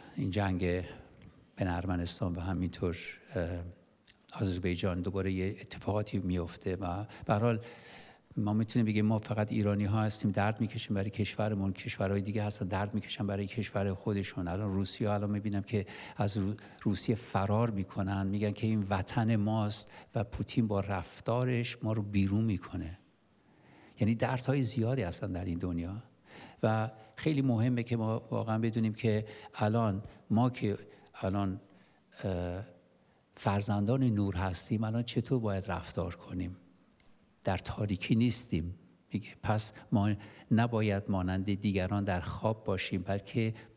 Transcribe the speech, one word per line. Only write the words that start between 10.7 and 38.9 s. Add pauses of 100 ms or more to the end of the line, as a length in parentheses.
برای
کشورمون،
کشورهای
دیگه
هستن
درد
می‌کشن
برای
کشور
خودشون.
الان
روسیه،
الان
می‌بینم
که (300)
از
رو-، (300)
روسیه
فرار
می‌کنن،
می‌گن
که
این
وطن
ماست (240)
و
پوتین
با
رفتارش
ما
رو
بیرون
می‌کنه. (1000)
یعنی
دردهای
زیادی
هستن
در
این
دنیا (600)
و (260)
خیلی
مهمه
که
ما
واقعاً
بدونیم
که (280)
الان (260)
ما
که (440)
الان، (640)
اه، (720)
فرزندان
نور
هستیم،
الان
چطور
باید
رفتار
کنیم؟ (840)
در
تاریکی
نیستیم. (380)